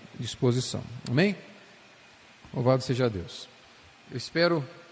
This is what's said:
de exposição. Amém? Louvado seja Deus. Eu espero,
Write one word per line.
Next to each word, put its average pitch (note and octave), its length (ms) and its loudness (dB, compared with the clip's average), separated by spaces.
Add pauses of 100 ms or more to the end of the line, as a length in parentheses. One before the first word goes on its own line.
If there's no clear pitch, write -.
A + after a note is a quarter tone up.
(180)
de B2+ 60 -8
exposição. B2 560 0 (300)
Amém? E3+ 260 2 (1160)
Louvado B2+ 300 4
seja B2 260 0
Deus. - 380 -8 (600)
Eu C3+ 60 -10
espero, E3 500 0 (260)